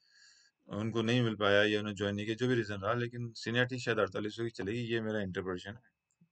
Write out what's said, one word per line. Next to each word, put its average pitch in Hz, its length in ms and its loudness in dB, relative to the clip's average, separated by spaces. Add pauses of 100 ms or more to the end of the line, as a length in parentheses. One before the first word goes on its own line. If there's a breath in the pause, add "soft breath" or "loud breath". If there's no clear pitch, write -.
(680 soft breath)
उनको 110 360 -2
नहीं 120 200 4
मिल 113 120 2
पाया 101 300 6
या 104 160 4
उन्हें 104 140 -4
ज्वाइन 101 200 0
नहीं 104 120 -4
किया, 113 100 -2
जो 123 120 0
भी 127 60 4
रीजन 110 200 0
रहा, 101 200 0
लेकिन 120 380 -4
seniority 123 460 0
शायद 120 200 0
अड़तालीस 104 380 0
सौ 117 80 -4
की 117 60 -4
चलेगी, 104 280 -4
ये 113 220 -2
मेरा 107 220 -2
इंटरप्रिटेशन 92 480 -4
है। - 260 -18 (360)